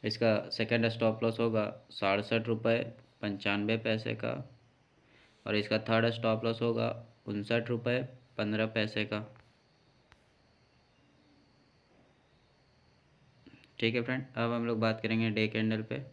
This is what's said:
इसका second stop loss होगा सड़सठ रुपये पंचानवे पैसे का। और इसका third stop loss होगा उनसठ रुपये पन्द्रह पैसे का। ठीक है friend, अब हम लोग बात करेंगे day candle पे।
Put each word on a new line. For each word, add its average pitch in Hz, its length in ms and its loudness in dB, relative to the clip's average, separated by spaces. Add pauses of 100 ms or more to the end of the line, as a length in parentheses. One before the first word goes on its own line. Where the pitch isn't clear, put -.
इसका 110 340 2 (120)
second 117 380 0
stop 113 360 0
loss 113 160 0
होगा 113 240 2 (280)
सड़सठ 104 560 0
रुपये 117 300 2 (440)
पंचानवे 104 580 0
पैसे 113 360 -2
का। 113 160 -4 (1120)
और 104 100 0
इसका 104 240 2
third 113 300 4
stop 113 360 0
loss 117 160 0
होगा 117 280 0 (380)
उनसठ 117 420 -2
रुपये 120 320 0 (360)
पन्द्रह 107 300 0
पैसे 107 380 -2
का। 107 140 -4 (4000)
ठीक 113 160 2
है 120 60 2
friend, 127 220 -4 (120)
अब 117 160 0
हम 117 140 -2
लोग 117 140 0
बात 110 220 2
करेंगे 113 300 2
day 107 160 2
candle 110 360 0
पे। 135 300 -8